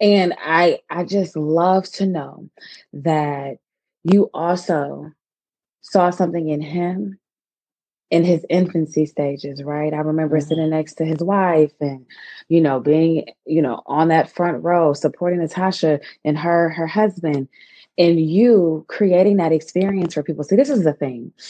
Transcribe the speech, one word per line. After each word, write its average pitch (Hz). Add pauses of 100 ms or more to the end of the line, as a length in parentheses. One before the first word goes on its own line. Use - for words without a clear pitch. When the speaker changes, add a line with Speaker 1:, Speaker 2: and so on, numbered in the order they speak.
Speaker 1:
And 202 (100)
I, 165 (100)
I 170
just 185
love 170
to 196
know 143 (440)
that 147 (460)
you 190
also 156 (720)
saw 180
something 170
in 147
him 175 (1000)
in 165
his 175
infancy 165
stages, 143
right? 151
I 151
remember 156
Speaker 2:
Mm-hmm. -
Speaker 1:
sitting 156
next 156
to 160
his 160
wife 175
and, 135 (420)
you 165
know, 135
being, 160 (200)
you 156
know, 123
on 156
that 160
front 170
row, 170
supporting 175
Natasha 165 (240)
and 151
her, 170
her 160
husband, 170 (500)
and 170
you 170
creating 196
that 165
experience 180
for 151
people. 151
See, 190
this 269
is 226
the 147
thing. 123 (160)